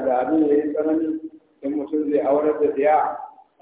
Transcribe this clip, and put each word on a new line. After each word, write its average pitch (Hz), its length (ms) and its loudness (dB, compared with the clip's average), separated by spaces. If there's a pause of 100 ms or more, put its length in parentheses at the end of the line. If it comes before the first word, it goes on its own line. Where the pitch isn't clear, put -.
da 127 140 0
abin 151 280 2
ya 143 80 4
yi 147 180 0
tsanani, 156 460 -2 (420)
in 139 140 -4
mutum 147 360 -4
zai 143 80 2
aurar 147 400 2
da 147 80 2
ɗiya, 147 500 2 (440)